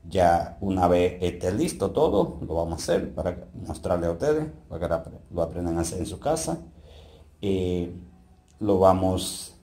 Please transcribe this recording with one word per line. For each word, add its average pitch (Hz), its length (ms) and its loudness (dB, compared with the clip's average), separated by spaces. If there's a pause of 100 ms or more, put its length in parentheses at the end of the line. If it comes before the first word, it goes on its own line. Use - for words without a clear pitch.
Ya 85 580 2
una 92 260 2
vez 90 340 4
esté 90 320 -2
listo 107 380 -2
todo, 156 500 2
lo 78 140 -6
vamos 85 180 -2
a - 100 -4
hacer - 300 -2
para - 400 -6
mostrarle 90 540 -2
a 85 40 0
ustedes, 151 400 0 (160)
para 82 120 -10
que 85 80 -4
lo 165 80 0
apre-, - 340 -8
lo 85 140 -4
aprendan 85 340 -4
a 85 40 0
hacer 90 180 -4
en 82 80 -4
su 90 120 -10
casa. 160 380 -2 (840)
Eh, 90 540 0 (640)
lo 101 200 4
vamos 92 840 4